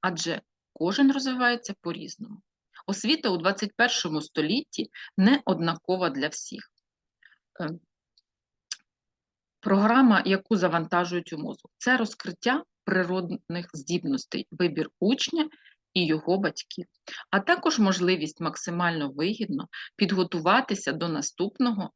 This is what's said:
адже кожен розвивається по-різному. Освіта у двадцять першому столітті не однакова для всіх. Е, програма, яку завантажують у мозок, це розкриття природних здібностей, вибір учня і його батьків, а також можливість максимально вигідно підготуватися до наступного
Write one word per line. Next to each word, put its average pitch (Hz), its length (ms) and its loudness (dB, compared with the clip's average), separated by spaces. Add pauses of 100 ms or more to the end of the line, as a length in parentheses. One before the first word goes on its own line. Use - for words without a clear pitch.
адже 170 400 -2 (320)
кожен 233 400 4
розвивається 254 680 -2
по-різному. - 600 -12 (440)
Освіта 240 420 0
у 185 80 0
двадцять 196 400 -2
першому 170 440 0
столітті 160 720 -4 (260)
не 240 280 6
однакова 170 680 0
для 139 180 -4
всіх. - 440 -12 (880)
Е, 160 100 -4 (1900)
програма, 214 680 6
яку 190 300 2
завантажують 170 760 0
у 156 60 -8
мозок, - 400 -12
це 254 180 2
розкриття 233 680 -2 (200)
природних 175 880 -2
здібностей, - 800 -4
вибір 156 400 -2 (100)
учня 285 480 0 (460)
і 180 120 2
його 160 320 0
батьків, - 480 -6 (440)
а 196 100 2
також 330 380 0
можливість 180 600 2
максимально 170 720 -2
вигідно 170 580 -4 (280)
підготуватися 185 960 0
до 165 160 -4
наступного 202 880 -2